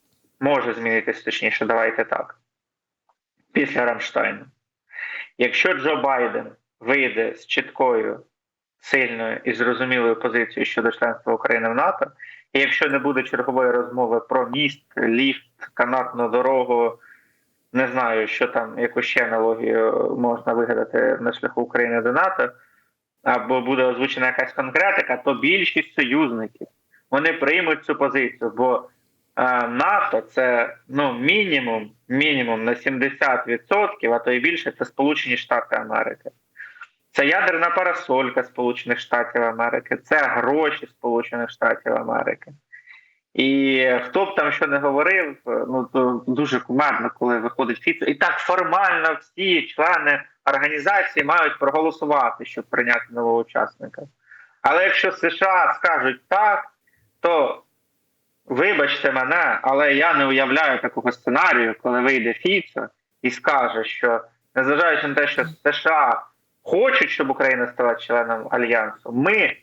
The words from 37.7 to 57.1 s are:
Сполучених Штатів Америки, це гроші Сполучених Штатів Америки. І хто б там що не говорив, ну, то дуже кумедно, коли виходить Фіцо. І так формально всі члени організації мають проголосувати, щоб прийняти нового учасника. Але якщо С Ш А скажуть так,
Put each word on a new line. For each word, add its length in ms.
Сполучених 560
Штатів 440
Америки, 540
це 200
гроші 680
Сполучених 640
Штатів 440
Америки. 580
І 560
хто 200
б 100
там 160
що 160
не 100
говорив, 680
ну, 480
то 340
дуже 320
кумедно, 600
коли 200
виходить 420
Фіцо. 240
І 100
так 240
формально 840
всі 460
члени 540
організації 800
мають 340
проголосувати, 840
щоб 200
прийняти 440
нового 280
учасника. 640
Але 220
якщо 280
С 180
Ш 160
А 280
скажуть 540
так, 380